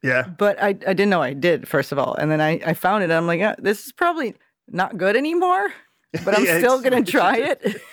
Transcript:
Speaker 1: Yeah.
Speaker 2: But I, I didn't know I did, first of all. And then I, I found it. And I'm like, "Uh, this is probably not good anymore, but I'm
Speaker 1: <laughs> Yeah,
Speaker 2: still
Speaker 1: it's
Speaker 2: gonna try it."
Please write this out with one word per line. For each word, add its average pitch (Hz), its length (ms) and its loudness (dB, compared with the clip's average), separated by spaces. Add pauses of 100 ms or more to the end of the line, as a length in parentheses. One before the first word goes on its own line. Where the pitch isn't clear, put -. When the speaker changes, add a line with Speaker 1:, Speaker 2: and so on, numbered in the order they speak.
Speaker 1:
Yeah. 127 260 0
Speaker 2:
But 202 340 0
I, 208 80 2
I 196 40 0
didn't 196 360 0
know 180 120 2
I 135 120 -2
did, 156 340 0
first 131 240 -2
of 139 80 -2
all. - 160 -2
And 151 160 -2
then 156 100 0
I, 156 240 0
I 165 80 0
found 190 300 0
it. - 20 -2
And 165 80 0
I'm 165 140 0
like, 170 140 0
"Uh, 208 180 0
this - 260 -2
is - 60 -16
probably 320 440 -2 (340)
not 180 280 -4
good 190 180 2
anymore, 359 580 0 (520)
but 196 120 2
I'm 226 80 4
Speaker 1:
<laughs> - 0 -
Yeah, 170 140 2
Speaker 2:
still 247 160 4
Speaker 1:
it's 262 80 -2
Speaker 2:
gonna 254 200 2
try 269 340 2
it." 226 440 -2 (120)